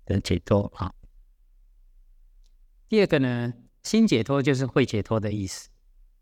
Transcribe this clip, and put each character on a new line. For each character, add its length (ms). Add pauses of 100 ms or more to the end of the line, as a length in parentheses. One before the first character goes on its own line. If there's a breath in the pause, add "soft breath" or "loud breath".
得 160
解 180
脱 380
啊。 180 (1900)
第 140
二 80
个 100
呢， 340 (300)
心 240
解 160
脱 180
就 140
是 100
慧 220
解 160
脱 160
的 140
意 160
思， 200 (540)